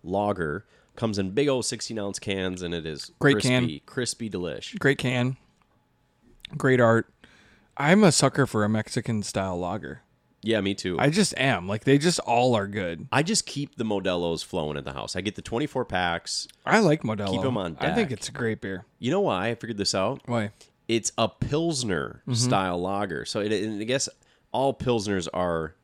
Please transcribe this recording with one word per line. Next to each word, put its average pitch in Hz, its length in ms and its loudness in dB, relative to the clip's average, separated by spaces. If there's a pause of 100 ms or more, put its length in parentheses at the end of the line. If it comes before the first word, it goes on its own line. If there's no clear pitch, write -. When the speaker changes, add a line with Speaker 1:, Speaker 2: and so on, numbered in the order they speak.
Speaker 1:
lager. 92 640 -2 (300)
Comes 110 220 -2
in 95 120 -2
big 139 180 2
old 131 160 0
sixteen 113 340 -6
ounce 101 220 -6
cans, 92 420 -2
and 87 100 -4
it 82 140 -4
is 76 320 -8
Speaker 2:
Great 143 220 4
Speaker 1:
crispy, 123 80 0 (320)
Speaker 2:
can. - 60 -
Speaker 1:
crispy 117 440 -6
delish. 87 480 -6
Speaker 2:
Great 139 200 2
can. 127 380 0 (1200)
Great 131 240 4
art. 113 320 6 (640)
I'm 180 280 6
a 175 80 10
sucker 135 340 4
for 110 160 0
a 104 60 4
Mexican-style 107 920 -2
lager. 87 440 -6 (400)
Speaker 1:
Yeah, 110 180 2
me 98 140 0
too. 90 260 -4
Speaker 2:
I 135 100 4
just 180 260 2
am. 113 300 0
Like, 104 160 -4
they 139 160 6
just 165 220 2
all 120 340 4
are 98 140 0
good. 95 420 -4
Speaker 1:
I 135 140 2
just 196 200 0
keep - 300 -8
the - 80 -6
Modelo's 90 600 0
flowing 76 320 -4
at 71 80 -6
the 69 80 -8
house. 62 240 -8
I 92 40 -2
get 98 140 -6
the - 80 -12
twenty-four 127 440 -4
packs. 87 600 -2 (180)
Speaker 2:
I - 140 4
like 160 240 4
Modelo. 104 300 -2
Speaker 1:
Keep 95 120 0
'em 127 120 0
on 87 240 -4
Speaker 2:
I 139 120 0
think 208 180 0
Speaker 1:
deck. 113 80 -6
Speaker 2:
it's - 100 -10
a - 40 -12
great 113 280 -4
beer. 95 240 -8 (160)
Speaker 1:
You 120 100 -2
know 185 100 2
why 110 280 0
I 120 80 -2
figured 113 220 -8
this 101 180 0
out? 107 300 0
Speaker 2:
Why? 110 260 -2 (340)
Speaker 1:
It's 113 320 0
a 113 100 2
Pilsner 123 920 -2
Speaker 2:
Mm-hmm. 131 120 -4
Speaker 1:
style 98 460 2
lager. 95 440 -4
So - 160 -4
it, 104 100 0
and 107 300 -2
I 107 40 -6
guess 127 240 -2 (440)
all 131 200 2
Pilsners 104 640 0
are 85 500 -2